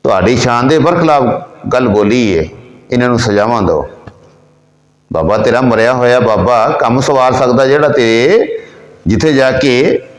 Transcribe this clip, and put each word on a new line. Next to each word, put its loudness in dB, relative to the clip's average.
ਤੁਹਾਡੀ 0
ਸ਼ਾਨ 0
ਦੇ 2
ਬਰਖਲਾਫ 0
ਗੱਲ 0
ਬੋਲੀ 0
ਹੈ, -2
ਇਹਨਾਂ 0
ਨੂੰ 0
ਸਜ਼ਾਵਾਂ 0
ਦਿਓ।" -2
ਬਾਬਾ 0
ਤੇਰਾ 0
ਮਰਿਆ 2
ਹੋਇਆ 2
ਬਾਬਾ 0
ਕੰਮ 0
ਸਵਾਰ 0
ਸਕਦਾ 0
ਜਿਹੜਾ 2
ਤੇਰੇ, 0
ਜਿੱਥੇ 0
ਜਾ 2
ਕੇ 0